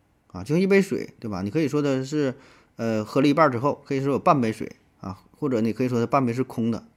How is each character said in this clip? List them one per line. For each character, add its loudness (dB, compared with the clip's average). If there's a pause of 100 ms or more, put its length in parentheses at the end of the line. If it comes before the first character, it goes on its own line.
(280)
啊， -12
就 -4
像 2
一 2
杯 6
水， -4
对 -10
吧？ -6
你 -4
可 -2
以 0
说 -2
的 0
是， -2 (400)
呃， -2
喝 0
了 6
一 4
半 6
儿 4
之 -2
后， -2
可 -6
以 -2
说 0
有 2
半 4
杯 0
水 -8 (240)
啊， -12 (160)
或 -4
者 0
你 0
可 -2
以 0
说 0
它 0
半 2
杯 0
是 -2
空 -2
的， -8 (100)